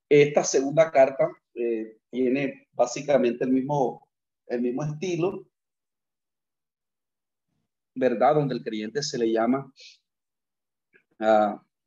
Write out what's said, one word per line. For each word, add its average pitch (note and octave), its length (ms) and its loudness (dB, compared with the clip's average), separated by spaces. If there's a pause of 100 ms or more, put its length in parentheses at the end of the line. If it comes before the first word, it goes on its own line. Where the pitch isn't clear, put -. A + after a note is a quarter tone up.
esta D3 340 6
segunda D3+ 480 0
carta, C3+ 380 2 (260)
eh, A2+ 440 -4 (120)
tiene B2+ 640 -2
básicamente B2 720 0
el B2+ 80 0
mismo, C3 560 -2 (380)
el A#2+ 160 -6
mismo B2+ 220 -4
estilo, F3 600 -6 (2500)
¿verdad? B2+ 420 2
Donde C3+ 180 0
el A#2 80 -6
creyente A2 400 -8
se - 160 -8
le A2+ 120 0
llama B2 400 0 (1500)
a, G#2+ 440 2 (240)